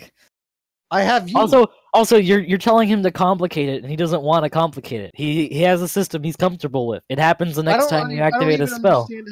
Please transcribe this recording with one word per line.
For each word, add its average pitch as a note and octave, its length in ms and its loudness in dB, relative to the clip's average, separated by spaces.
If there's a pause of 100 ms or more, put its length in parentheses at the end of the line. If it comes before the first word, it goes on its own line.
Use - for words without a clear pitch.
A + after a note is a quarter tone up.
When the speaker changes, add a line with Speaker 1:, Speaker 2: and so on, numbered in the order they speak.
(920)
Speaker 1:
I F#3+ 120 0
have G3 260 0
you. G3 100 -4
Speaker 2:
Also, A3 280 6 (280)
also, A3 220 4
you're, G3+ 240 4
you're F#3 180 -2
telling A3+ 300 4
him G#3 140 0
to F#3 80 0
complicate F3+ 580 -2
it, C3+ 140 -6
and B2+ 80 -12
he D#3 60 -6
doesn't E3 260 -2
wanna D3+ 280 0
complicate D3 500 -4
it. G2 140 -12
He, D3+ 340 -4
he C#3+ 140 -4
has F3+ 200 2
a F3 60 -4
system E3+ 340 -4
he's D#3+ 140 -6
comfortable D3 500 -4
with. A2 220 -6
It C3+ 100 -6
happens E3 380 0
the D#3 60 -2
Speaker 1:
I D#3+ 40 -8
Speaker 2:
next A#3 220 2
Speaker 1:
don't D#3 120 -2
Speaker 2:
time D3+ 100 -6
you D3 80 -8
Speaker 1:
un-, D3+ 40 -2
I D#3 80 2
don't D3 120 0
Speaker 2:
activate D3+ 180 2
a D3 40 0
Speaker 1:
even A#3+ 140 -6
Speaker 2:
spell. F3+ 240 2
Speaker 1:
understand A3 300 -12